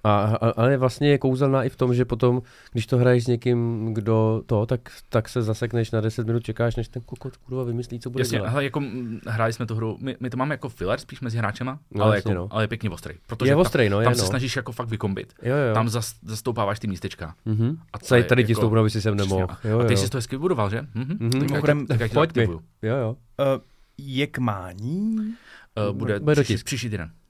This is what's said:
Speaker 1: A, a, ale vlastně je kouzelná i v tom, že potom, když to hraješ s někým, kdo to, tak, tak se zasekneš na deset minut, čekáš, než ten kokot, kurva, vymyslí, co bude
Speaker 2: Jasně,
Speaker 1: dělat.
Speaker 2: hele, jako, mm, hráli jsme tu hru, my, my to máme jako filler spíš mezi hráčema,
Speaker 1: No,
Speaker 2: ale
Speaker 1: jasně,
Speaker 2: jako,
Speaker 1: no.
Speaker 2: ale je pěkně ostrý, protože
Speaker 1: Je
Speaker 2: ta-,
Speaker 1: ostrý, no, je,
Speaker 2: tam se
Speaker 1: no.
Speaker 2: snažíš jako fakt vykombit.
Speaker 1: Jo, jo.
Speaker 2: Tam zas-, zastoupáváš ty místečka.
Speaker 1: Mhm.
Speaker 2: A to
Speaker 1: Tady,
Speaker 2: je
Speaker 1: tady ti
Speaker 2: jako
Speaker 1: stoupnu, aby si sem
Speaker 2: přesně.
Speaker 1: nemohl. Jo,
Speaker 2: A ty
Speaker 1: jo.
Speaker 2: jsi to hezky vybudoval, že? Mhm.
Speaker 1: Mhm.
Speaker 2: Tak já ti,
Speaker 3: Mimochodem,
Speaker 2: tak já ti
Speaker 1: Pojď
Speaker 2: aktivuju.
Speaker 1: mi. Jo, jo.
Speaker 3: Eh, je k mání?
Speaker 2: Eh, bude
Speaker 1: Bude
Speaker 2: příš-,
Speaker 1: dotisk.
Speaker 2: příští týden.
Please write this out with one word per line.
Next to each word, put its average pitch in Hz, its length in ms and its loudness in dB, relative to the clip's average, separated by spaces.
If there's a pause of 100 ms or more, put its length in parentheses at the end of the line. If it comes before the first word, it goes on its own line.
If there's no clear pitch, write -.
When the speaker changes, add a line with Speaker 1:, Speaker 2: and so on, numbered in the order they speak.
Speaker 1:
A, 104 180 4
a, 110 260 2
ale 127 260 2
vlastně 127 320 2
je 143 100 6
kouzelná 135 460 2
i 120 40 0
v - 80 -6
tom, 123 180 2
že 123 100 4
potom, 123 380 2 (300)
když 113 140 -2
to 127 120 2
hraješ 123 260 6
s - 20 -2
někým, 117 680 0
kdo 110 520 2
to, 110 200 2
tak, 123 140 -2 (280)
tak 113 200 0
se 123 140 -2
zasekneš 110 480 -2
na 110 100 0
deset 110 260 -2
minut, 113 180 0
čekáš, 117 320 -2
než 113 120 -4
ten 120 140 -10
kokot, - 340 -14
kurva, 127 280 -8
vymyslí, 120 360 -6
co 123 100 -10
bude 127 120 -2
Speaker 2:
Jasně, 113 160 -2
Speaker 1:
dělat. 101 120 -2
Speaker 2:
hele, 139 140 0
jako, 139 160 -4
mm, 120 460 -8
hráli 113 260 0
jsme 117 140 -6
tu 110 80 -6
hru, 110 260 -4
my, 131 200 -6
my 123 100 -6
to 123 60 -8
máme 139 180 -2
jako 135 140 -8
filler 110 300 -2
spíš - 220 -16
mezi 117 180 -4
hráčema, 127 400 -4 (120)
Speaker 1:
No, 104 140 0
Speaker 2:
ale 107 120 6
Speaker 1:
jasně, 104 160 -2
Speaker 2:
jako, 87 100 0
Speaker 1:
no. 98 80 -6
Speaker 2:
ale 110 140 0
je 107 40 -2
pěkně 110 220 -4
ostrý, 82 240 -12 (120)
protože 123 240 0
Speaker 1:
Je 143 40 6
Speaker 2:
ta-, 160 60 6
Speaker 1:
ostrý, 123 280 4
no, 101 120 4
je, 117 40 2
Speaker 2:
tam 120 100 4
se 117 80 0
Speaker 1:
no. 92 60 2
Speaker 2:
snažíš 123 280 -2
jako 127 160 -6
fakt 117 160 -8
vykombit. 104 440 -4 (100)
Speaker 1:
Jo, 127 140 0
jo. 123 180 2
Speaker 2:
Tam 110 120 4
zas-, 113 360 -4
zastoupáváš 107 560 -2
ty - 80 -6
místečka. 92 480 -6 (100)
Speaker 1:
Mhm. 113 320 0 (160)
Speaker 2:
A - 60 -12
to - 80 -14
Speaker 1:
Tady, 123 140 6
Speaker 2:
je - 40 2
Speaker 1:
tady 123 200 4
ti 113 80 2
Speaker 2:
jako 107 80 2
Speaker 1:
stoupnu, 113 200 4
aby 107 100 4
si 107 100 -2
sem 104 160 0
Speaker 2:
přesně. 98 180 0
Speaker 1:
nemohl. 92 300 -2
Jo, 110 160 2
Speaker 2:
A 120 40 4
ty 113 80 4
Speaker 1:
jo. 107 60 4
Speaker 2:
jsi 98 120 0
to 135 80 -4
hezky 127 180 -6
vybudoval, 135 340 0
že? 113 120 -4 (120)
Mhm. 127 260 -4
Speaker 1:
Mhm. 117 100 0
Speaker 2:
Tak 127 40 2
já 131 60 2
ti, 151 60 0
Speaker 3:
Mimochodem, 147 400 0
Speaker 2:
tak 120 140 0
já 113 80 0
ti 110 60 -4
Speaker 1:
Pojď 160 160 4
Speaker 2:
aktivuju. 101 280 0 (240)
Speaker 1:
mi. 110 60 -2
Jo, 123 80 0
jo. 120 200 -2 (240)
Speaker 3:
Eh, 135 200 2 (380)
je 139 280 -2
k 143 120 -8
mání? 117 800 -4 (600)
Speaker 2:
Eh, 104 160 -2
bude 107 280 -2
Speaker 1:
Bude 151 140 2
Speaker 2:
příš-, 143 140 4
Speaker 1:
dotisk. 113 180 0
Speaker 2:
příští 120 240 -4
týden. 85 200 -6 (200)